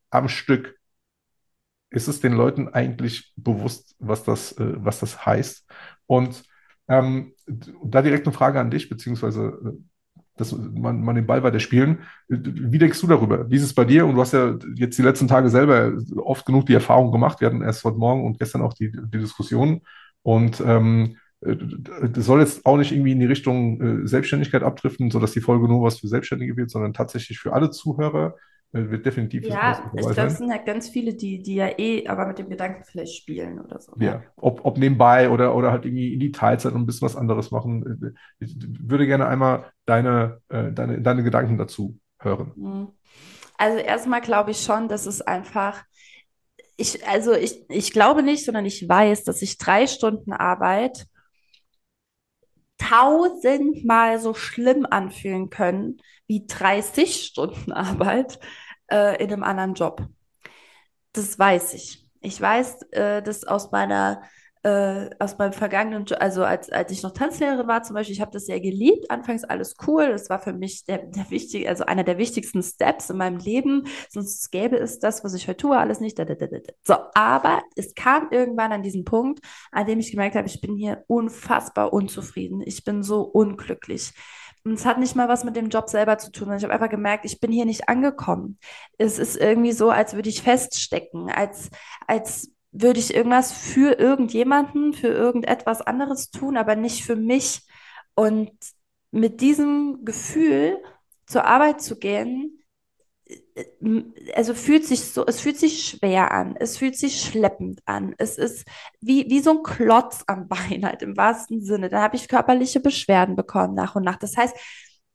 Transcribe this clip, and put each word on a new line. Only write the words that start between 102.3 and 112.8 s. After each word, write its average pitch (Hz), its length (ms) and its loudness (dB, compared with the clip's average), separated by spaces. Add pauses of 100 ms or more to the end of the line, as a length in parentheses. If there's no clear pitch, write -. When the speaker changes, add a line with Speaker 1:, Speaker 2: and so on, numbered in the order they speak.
Speaker 2:
äh, - 380 -18 (160)
m-, 220 320 -2 (220)
also 233 200 0
fühlt 302 300 2
sich 254 280 -2
so, 247 120 -2
es 233 160 0
fühlt 294 160 -4
sich 311 300 0
schwer 185 460 2
an, - 260 -2
es 226 180 -4
fühlt 262 200 -2
sich - 260 -2
schleppend 190 640 -2
an, 101 320 -4
es - 180 -4
ist - 300 -6 (340)
wie, 262 300 2
wie 277 100 4
so 302 120 6
ein 311 100 2
Klotz 233 640 2
am 185 220 -4
<laughs> - 0 -
Bein 185 360 -4
halt - 180 -4
im 202 140 -8
wahrsten 226 460 0
Sinne. 196 260 -2
Da 196 140 0
hab 214 100 2
ich 240 160 -8
körperliche 254 520 2